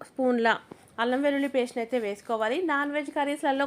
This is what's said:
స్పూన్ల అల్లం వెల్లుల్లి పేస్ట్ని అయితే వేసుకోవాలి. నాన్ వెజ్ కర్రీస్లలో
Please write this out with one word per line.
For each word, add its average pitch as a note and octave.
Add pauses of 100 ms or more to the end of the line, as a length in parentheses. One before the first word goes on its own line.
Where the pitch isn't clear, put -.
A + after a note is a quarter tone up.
స్పూన్ల B3 (540)
అల్లం B3+
వెల్లుల్లి C#4
పేస్ట్ని B3
అయితే A#3+
వేసుకోవాలి. A3 (140)
నాన్ C#4+
వెజ్ D4
కర్రీస్లలో C#4+